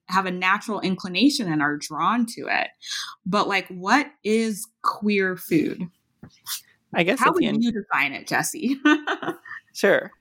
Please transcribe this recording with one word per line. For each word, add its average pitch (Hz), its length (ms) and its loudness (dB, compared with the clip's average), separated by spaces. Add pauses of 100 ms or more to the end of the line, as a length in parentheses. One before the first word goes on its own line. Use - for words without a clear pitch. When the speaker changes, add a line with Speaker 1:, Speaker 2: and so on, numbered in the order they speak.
Speaker 1:
have 185 180 0
a 185 60 -2
natural 190 480 0
inclination 190 720 0
and 151 100 2
are 147 140 2
drawn 175 500 0
to 151 240 -8
it. - 200 0 (560)
But, 190 240 0
like, 190 180 0
what 202 400 0 (160)
is 220 440 0 (160)
queer 196 520 0
food? - 480 0 (1120)
Speaker 2:
I 175 80 4
guess 208 160 2
Speaker 1:
How 254 80 4
Speaker 2:
at 330 80 2
the 339 100 2
Speaker 1:
would - 100 0
Speaker 2:
end 226 80 2
Speaker 1:
you 240 100 2
define 143 400 -2
it, 101 120 -10
Jesse? 220 580 -2
<laughs> 302 40 6 (880)
Speaker 2:
Sure. 196 440 2